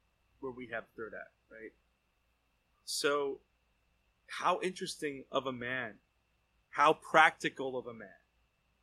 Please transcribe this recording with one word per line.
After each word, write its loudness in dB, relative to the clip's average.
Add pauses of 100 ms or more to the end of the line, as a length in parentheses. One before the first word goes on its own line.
(400)
where -8
we -14
have -6 (120)
the -12
third -12
act, -14 (180)
right? -16 (1120)
So, 0 (880)
how 0
interesting -6
of 0
a -4
man, -6 (760)
how 6
practical 4
of -8
a -12
man, -16 (720)